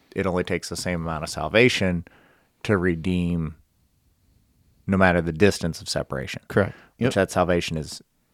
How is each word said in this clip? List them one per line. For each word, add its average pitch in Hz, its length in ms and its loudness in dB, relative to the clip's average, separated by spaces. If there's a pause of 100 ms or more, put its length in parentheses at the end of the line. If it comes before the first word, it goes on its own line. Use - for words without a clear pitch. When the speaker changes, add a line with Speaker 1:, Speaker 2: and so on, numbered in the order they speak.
(140)
Speaker 1:
it 95 140 -2
only 90 160 0
takes 90 240 -4
the 85 80 -10
same 87 280 -4
amount 80 200 -6
of - 60 -8
salvation 90 720 2 (600)
to 104 140 2
redeem 87 760 -2 (1300)
no 95 100 2
matter 90 240 6
the 82 100 -2
distance 82 480 2
of - 80 -18
separation. - 640 -6
Speaker 2:
Correct. - 240 0 (240)
Speaker 1:
Which 117 80 -2
Speaker 2:
Yep. 123 80 0
Speaker 1:
that 95 180 2
salvation 87 460 0
is, 76 240 -10 (320)